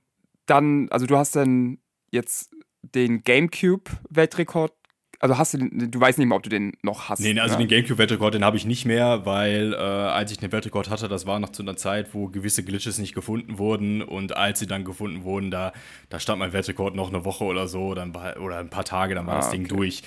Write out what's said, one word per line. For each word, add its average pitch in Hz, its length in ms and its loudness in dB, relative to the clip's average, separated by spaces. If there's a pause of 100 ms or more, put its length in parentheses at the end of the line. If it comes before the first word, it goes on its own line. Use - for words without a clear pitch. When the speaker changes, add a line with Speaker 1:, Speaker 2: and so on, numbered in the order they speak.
(460)
Speaker 1:
dann, 147 440 6
also 123 180 2
du 143 100 6
hast 143 180 2
dann 127 440 2 (320)
jetzt - 420 -4 (300)
den 117 400 0
GameCube-Weltrekord, 160 1500 2 (480)
also 131 160 4
hast - 160 4
du 139 60 -2
den, 120 320 -2
du 123 80 -4
weißt 127 200 6
nicht 131 80 6
mehr, 113 80 4
ob 101 80 -2
du 107 60 -10
den 101 240 -2 (100)
noch 101 240 -2
hast, 101 140 -4
Speaker 2:
Nee, 107 180 2
also 117 160 2
Speaker 1:
ne? 123 100 2
Speaker 2:
den 107 40 0
GameCube-Weltrekord, 110 640 4
den 104 100 2
hab 107 100 6
ich 104 120 -2
nicht 120 180 -2
mehr, 117 420 2
weil, 104 480 2
äh, - 40 -4
als 98 520 -2
ich 107 100 -10
den 95 120 -6
Weltrekord 104 380 -4
hatte, 107 180 -4
das 98 180 -6
war 101 140 -2
noch 101 100 -4
zu - 140 -12
einer 95 140 -8
Zeit, 101 360 -4
wo 101 140 -4
gewisse 98 380 -2
Glitches 101 340 -4
nicht 98 160 -8
gefunden 107 420 -6
wurden 104 440 0
und 95 340 -8
als 101 240 0
sie 101 80 -4
dann 98 160 -4
gefunden 92 400 -8
wurden, 95 280 -4
da, 92 200 -4 (380)
da 82 100 -8
stand 104 200 -2
mein 92 120 -4
Weltrekord 95 440 -2
noch 95 140 -2
eine 90 140 -4
Woche 95 220 -4
oder 92 240 -2
so, 95 260 -4
dann 90 180 -8
war, 87 280 -10
oder 90 180 -8
ein 87 100 -10
paar 98 140 -4
Tage, 95 320 -2
dann 87 100 -4
war 73 100 -2
Speaker 1:
Ah, - 20 0
Speaker 2:
das 64 140 0
Ding 92 140 -4
Speaker 1:
okay. 95 100 -4
Speaker 2:
durch. 95 320 -2